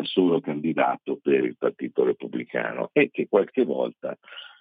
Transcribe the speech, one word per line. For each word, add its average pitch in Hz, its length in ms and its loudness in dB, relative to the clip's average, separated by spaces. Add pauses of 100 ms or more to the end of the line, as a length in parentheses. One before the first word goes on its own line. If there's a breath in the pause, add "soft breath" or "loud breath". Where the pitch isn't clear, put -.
solo 87 340 2
candidato 73 840 -2
per 69 220 2
il 62 140 -2
Partito - 480 -2
Repubblicano 62 880 -4
e 143 180 4
che - 160 -4
qualche 104 380 2
volta, 65 520 -4 (440 loud breath)